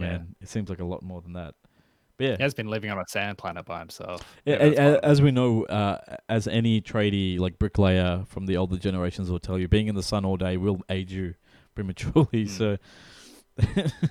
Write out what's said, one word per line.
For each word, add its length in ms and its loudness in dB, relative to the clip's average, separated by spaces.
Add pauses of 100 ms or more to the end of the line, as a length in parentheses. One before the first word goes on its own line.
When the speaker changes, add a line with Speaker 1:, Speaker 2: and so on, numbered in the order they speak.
Speaker 1:
Yeah. 120 -4
Speaker 2:
man. 240 -12
It 60 -18
seems 220 -6
like 100 -8
a 60 -6
lot 180 -6
more 180 -12
than 120 -16
that. 220 -12 (600)
But 100 -2
yeah. 100 -2
Speaker 1:
He 60 -2
has 100 -2
been 140 -8
living 240 -6
on 80 -4
a 80 -6
sand 320 -6
planet 260 -10
by 140 -10
himself. 420 -12 (240)
Speaker 2:
Yeah, 140 0
Speaker 1:
Maybe 160 6
Speaker 2:
a-, 20 2
Speaker 1:
that's 20 2
Speaker 2:
a-, 40 4
Speaker 1:
part 140 6
of 60 0
it. 80 4
Speaker 2:
as 120 6
we 80 6
know, 340 2
uh, 520 -2 (120)
as 180 0
any 340 2
tradie, 580 0
like, 180 0
bricklayer 720 2
from 180 -10
the 120 0
older 200 0
generations 540 -2
will 80 -2
tell 180 -4
you, 100 -2
being 200 4
in 80 -2
the 80 -2
sun 220 -2
all 120 0
day 200 -2
will 320 0
age 220 -4
you 220 -6 (400)
prematurely. 680 0
Speaker 1:
Hmm. 60 -4
Speaker 2:
So 280 0 (800)
<laughs> 80 4 (460)